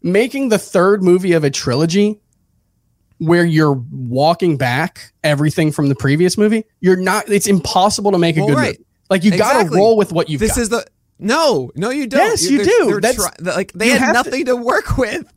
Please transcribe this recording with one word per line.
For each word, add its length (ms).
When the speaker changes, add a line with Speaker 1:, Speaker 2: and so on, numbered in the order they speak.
Speaker 1:
making 460
the 100
third 440
movie 300
of 100
a 60
trilogy 680
where 280
you're 460
walking 680
back 560
everything 480
from 180
the 60
previous 420
movie, 260
you're 160
not, 340
it's 180
impossible 640
to 60
make 200
a 20
Speaker 2:
Well, 100
Speaker 1:
good 60
Speaker 2:
right. 120
Speaker 1:
movie. 80
Like, 120
you 80
gotta 280
Speaker 2:
Exactly. 200
Speaker 1:
roll 180
with 160
what 160
you've 100
Speaker 2:
This 160
Speaker 1:
got. 60
Speaker 2:
is 80
the, 160
no, 560
no, 160
you 160
don't. 140
Speaker 1:
Yes, 280
Speaker 2:
You're, 120
Speaker 1:
you 40
Speaker 2:
they're, 140
Speaker 1:
do. 120
Speaker 2:
they're 100
Speaker 1:
That's, 160
Speaker 2:
try-, 380
like, 180
they 140
Speaker 1:
you 40
Speaker 2:
had 80
Speaker 1:
have 240
to 80
Speaker 2:
nothing 140
to 100
work 420
with 380